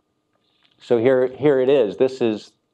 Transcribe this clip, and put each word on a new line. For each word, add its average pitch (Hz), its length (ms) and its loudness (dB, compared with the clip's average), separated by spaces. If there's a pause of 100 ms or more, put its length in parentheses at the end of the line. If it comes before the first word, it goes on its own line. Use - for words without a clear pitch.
(800)
So 123 160 0
here, 127 300 0
here 131 320 0
it 127 100 0
is. 127 280 0
This 131 240 -2
is, 110 320 -4 (200)